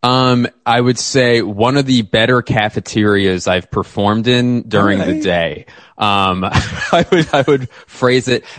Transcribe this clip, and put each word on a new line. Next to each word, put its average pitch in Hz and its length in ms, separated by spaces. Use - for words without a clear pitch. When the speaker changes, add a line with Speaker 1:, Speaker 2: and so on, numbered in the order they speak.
Speaker 1:
Um, 123 440
I 117 140
would 123 200
say 120 420
one 107 360
of 143 80
the 127 180
better 117 380
cafeterias 104 1040
I've 92 240
performed 104 560
in 123 420
during 101 300
the 82 60
Speaker 2:
All 80 80
right. - 100
Speaker 1:
day. 82 420
Um, 98 460
<laughs> 98 80
I - 600
would, 165 220
I 143 140
would 131 220
phrase - 580
it 123 160